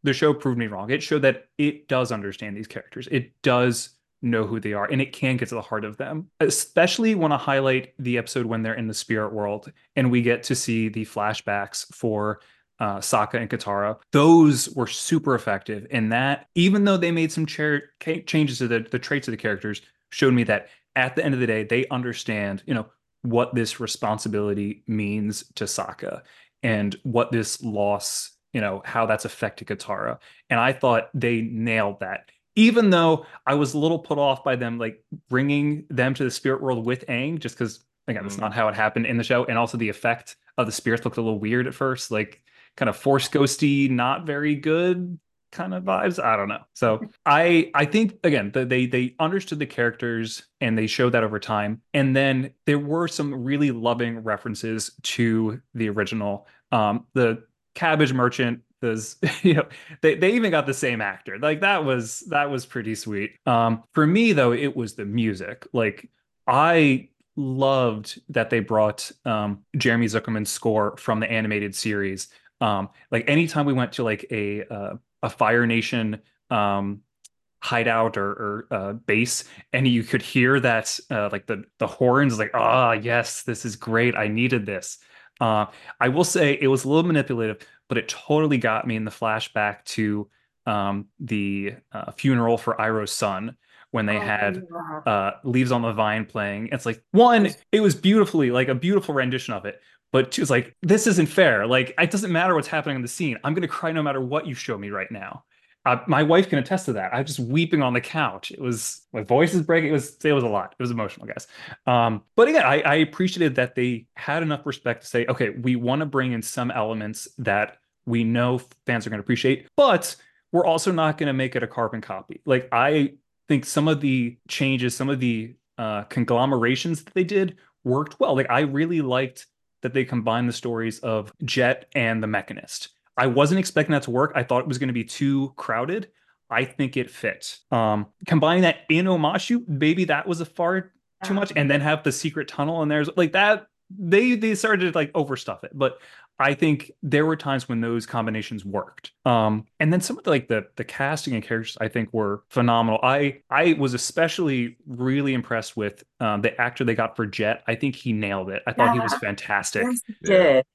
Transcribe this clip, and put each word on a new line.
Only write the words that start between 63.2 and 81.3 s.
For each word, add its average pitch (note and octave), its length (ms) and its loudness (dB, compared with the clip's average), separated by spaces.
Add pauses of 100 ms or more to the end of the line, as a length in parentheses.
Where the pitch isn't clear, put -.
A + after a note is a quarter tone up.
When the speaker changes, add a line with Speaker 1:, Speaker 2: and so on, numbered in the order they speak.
Speaker 1:
Um, A#2 360 2 (100)
for D3+ 120 4
me, G#3 280 4
though, B2+ 200 4
it B2 220 -2
was A#2 180 -6
the G#2+ 120 -10
music. G#2 680 -4
Like, A2 380 -2 (340)
I D3 640 4 (260)
loved C3 960 0
that A2+ 220 0
they A#2+ 80 2
brought, G#2+ 520 0 (140)
um, G#2+ 380 -2 (140)
Jeremy A#2 280 4
Zuckerman's G#2+ 460 -2
score G#2+ 460 0
from A2 220 -2
the A2+ 120 -2
animated G#2+ 420 -2
series. G2 540 -4 (340)
Um, G2+ 280 0 (200)
like, A#2 180 -2
anytime D3+ 380 2
we C#3 80 0
went B2 200 -2
to, C3 100 -4
like, G#2+ 260 -2
a, G#2 420 -4
uh, G2+ 240 -10 (260)
a A2+ 80 -4
Fire A#2+ 380 4
Nation, A2+ 540 -2 (280)
um, G2+ 520 -2 (600)
hideout A2+ 560 0
or, G2+ 140 -2
or, G#2 400 -8
uh, G2+ 220 -4
base, A2+ 500 -2 (300)
and C3 140 2
you A#2+ 160 4
could B2 180 -2
hear C3 380 2
that, A#2 380 0 (140)
uh, G#2 200 -2